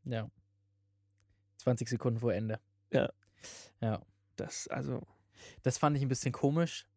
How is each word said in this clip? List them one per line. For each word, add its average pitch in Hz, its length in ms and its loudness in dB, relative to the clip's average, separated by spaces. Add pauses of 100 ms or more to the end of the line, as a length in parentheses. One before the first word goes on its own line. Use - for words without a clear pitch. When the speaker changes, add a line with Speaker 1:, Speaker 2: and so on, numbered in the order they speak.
Speaker 1:
Ja. 113 240 -4 (1300)
Zwanzig 123 320 2
Sekunden 117 300 0
vor 120 120 2
Ende. 110 280 -2 (340)
Speaker 2:
Ja. - 160 4 (720)
Speaker 1:
Ja. 110 200 -2 (360)
Speaker 2:
Das, - 320 -8
also 131 320 -4 (640)
Speaker 1:
Das 127 140 2
fand 147 200 4
ich 135 60 2
ein 135 60 0
bisschen 127 220 0
komisch. 156 540 0 (120)